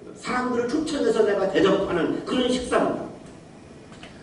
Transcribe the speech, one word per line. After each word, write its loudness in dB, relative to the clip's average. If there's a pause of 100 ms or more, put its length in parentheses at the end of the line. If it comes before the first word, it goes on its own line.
(200)
사람들을 -2
초청해서 0
내가 2
대접하는 2
그런 0
식사입니다. 0 (1120)